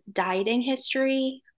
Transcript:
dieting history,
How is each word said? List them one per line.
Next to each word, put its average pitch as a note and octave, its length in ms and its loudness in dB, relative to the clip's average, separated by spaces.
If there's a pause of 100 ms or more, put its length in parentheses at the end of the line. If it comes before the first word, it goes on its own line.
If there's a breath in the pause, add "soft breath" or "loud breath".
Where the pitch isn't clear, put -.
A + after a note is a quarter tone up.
(100)
dieting G3 520 0
history, C4 800 0 (160)